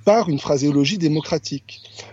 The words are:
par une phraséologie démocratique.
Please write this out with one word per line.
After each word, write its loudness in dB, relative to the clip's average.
par 4
une 0
phraséologie 0
démocratique. -4